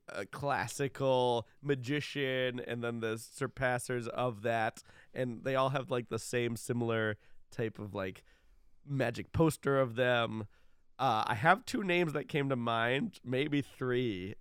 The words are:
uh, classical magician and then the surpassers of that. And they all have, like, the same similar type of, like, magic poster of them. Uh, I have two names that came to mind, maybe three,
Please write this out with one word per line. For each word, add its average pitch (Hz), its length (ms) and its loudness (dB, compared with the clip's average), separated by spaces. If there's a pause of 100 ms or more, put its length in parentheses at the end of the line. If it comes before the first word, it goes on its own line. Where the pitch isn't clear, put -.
(100)
uh, 101 200 -6
classical 127 1160 0 (160)
magician 131 1000 -2
and 117 220 -6
then 117 180 -4
the 113 160 -2
surpassers 123 920 -2
of 120 340 -2
that. 113 400 0 (300)
And 123 320 -4
they 135 100 -2
all 131 160 4
have, 135 200 -2
like, 123 180 0
the 123 100 -2
same 120 380 0
similar 113 600 0 (320)
type 113 280 -4
of, 101 160 -10
like, 95 300 -6 (600)
magic 120 460 -2
poster 147 460 2
of 123 180 2
them. 117 500 2 (520)
Uh, 117 280 2
I - 80 2
have 165 300 6
two 233 180 -4
names 175 300 2
that 147 160 -4
came 139 220 0
to 131 60 2
mind, 117 680 0
maybe 139 380 2
three, 117 800 -2